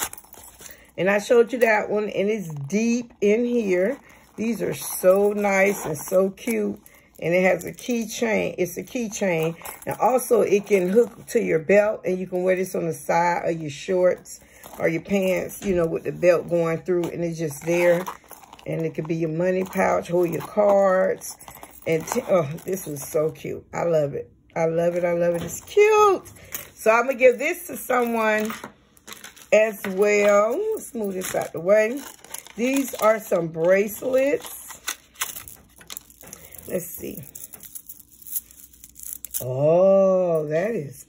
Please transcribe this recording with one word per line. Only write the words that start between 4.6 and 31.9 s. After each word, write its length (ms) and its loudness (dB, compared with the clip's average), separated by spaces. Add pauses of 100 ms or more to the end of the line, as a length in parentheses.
are 120 -2
so 580 2
nice 520 2
and 120 -4
so 340 0
cute. 500 -4 (400)
And 140 0
it 80 4
has 220 2
a 80 -10
keychain. 840 -4
It's 200 -4
a 60 -8
keychain. 720 -4 (300)
And 120 -6
also 420 2
it 260 2
can 220 2
hook 400 2
to 140 0
your 160 0
belt, 460 2
and 140 -2
you 80 -6
can 160 -4
wear 140 2
this 180 -4
on 120 -4
the 80 -4
side 540 0
of 120 -2
your 100 -8
shorts 720 -2 (380)
or 100 0
your 140 -2
pants, 640 -2
you 100 0
know, 120 2
with 180 -4
the 80 -4
belt 360 4
going 300 0
through, 260 -2
and 200 -6
it's 140 -6
just 260 -8
there. 400 4 (600)
And 180 -4
it 100 -6
could 120 -6
be 100 -2
your 140 -2
money 340 0
pouch, 440 0
hold 220 2
your 120 -4
cards. 960 2 (500)
And 200 0
t-, 220 -2
oh, 200 2 (160)
this 240 -6
is 180 -10
so 240 0
cute. 420 -10
I 120 -4
love 300 0
it. 180 -10 (240)
I 100 0
love 300 0
it. 80 0
I 80 0
love 220 2
it. 80 -6
It's 180 -10
cute. 680 4 (460)
So 160 0
I'm 160 4
gonna 120 -4
give 200 6
this 300 -6
to 80 -10
someone 760 -2 (1000)
as 360 4
well. 720 4 (180)
Smooth 360 -8
this 200 -6
out 180 -4
the 80 -8
way. 400 4 (560)